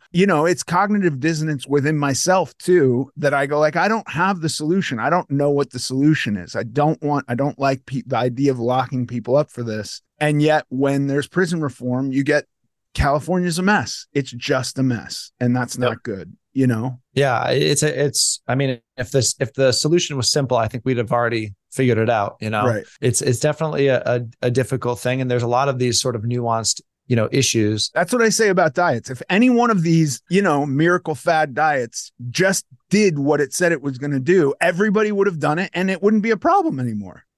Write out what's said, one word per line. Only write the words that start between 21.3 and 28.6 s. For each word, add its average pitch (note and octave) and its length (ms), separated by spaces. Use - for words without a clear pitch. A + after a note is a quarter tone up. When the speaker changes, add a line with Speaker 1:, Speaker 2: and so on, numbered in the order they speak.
Speaker 2:
figured B2 260
it A2+ 120
out, G#2 300
you G#2+ 100
know? G#2+ 140
Speaker 1:
Right. A2 200
Speaker 2:
It's, B2+ 220
it's B2+ 160
definitely D3+ 480
a, B2+ 180
a, B2 160
a B2 80
difficult B2 500
thing. B2+ 200
And B2+ 100
there's A#2+ 140
a A#2+ 40
lot B2+ 200
of B2+ 100
these A#2+ 220
sort B2 160
of G#2 60
nuanced, A#2 580
you A#2+ 100
know, A2 160
issues. G#2+ 640
Speaker 1:
That's E3+ 180
what A#3+ 100
I A3+ 60
say G#3+ 200
about F3+ 260